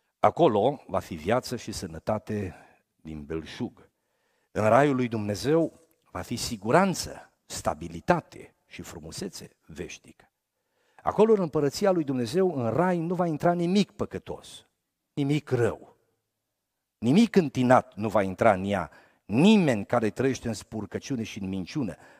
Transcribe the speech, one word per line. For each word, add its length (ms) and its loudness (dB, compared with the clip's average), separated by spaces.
Acolo 640 2
va 120 -4
fi 160 -8
viață 420 -4
și 160 -12
sănătate 840 -8
din 280 -14
belșug. 640 -12
În 180 0
raiul 280 6
lui 120 -2
Dumnezeu 720 -2
va 120 -10
fi 140 -8
siguranță, 960 -2
stabilitate 1080 -4
și 160 -16
frumusețe 760 -14
veșnică. 640 -16
Acolo, 300 4
în 80 4
împărăția 500 0
lui 140 2
Dumnezeu, 500 0
în 160 0
rai, 280 2
nu 160 -2
va 120 0
intra 260 0
nimic 380 2
păcătos, 760 -12
nimic 380 -2
rău. 460 -2
Nimic 380 4
întinat 580 4
nu 140 -4
va 140 2
intra 300 2
în 120 0
ea, 260 -2
nimeni 640 4
care 240 0
trăiește 380 -4
în 60 -4
spurcăciune 680 -8
și 160 -10
în 100 -6
minciună, 480 -6